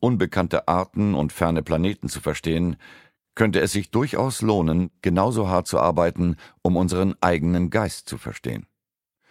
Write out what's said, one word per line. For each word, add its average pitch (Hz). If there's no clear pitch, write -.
unbekannte 95
Arten 95
und 73
ferne 82
Planeten 85
zu -
verstehen, 82
könnte 107
es 85
sich 101
durchaus 127
lohnen, 90
genauso 98
hart 90
zu 80
arbeiten, 85
um 90
unseren 90
eigenen 87
Geist -
zu -
verstehen. 55